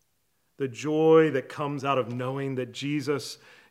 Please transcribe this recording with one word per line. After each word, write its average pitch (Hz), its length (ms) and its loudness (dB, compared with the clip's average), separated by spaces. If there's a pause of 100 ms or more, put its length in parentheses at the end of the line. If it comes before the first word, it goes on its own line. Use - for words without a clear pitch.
(560)
the 139 120 -4
joy 156 640 4
that 131 180 -2
comes 143 360 -6
out 139 140 0
of 120 140 -2
knowing 135 420 -6
that 123 180 -6
Jesus 143 640 -6 (320)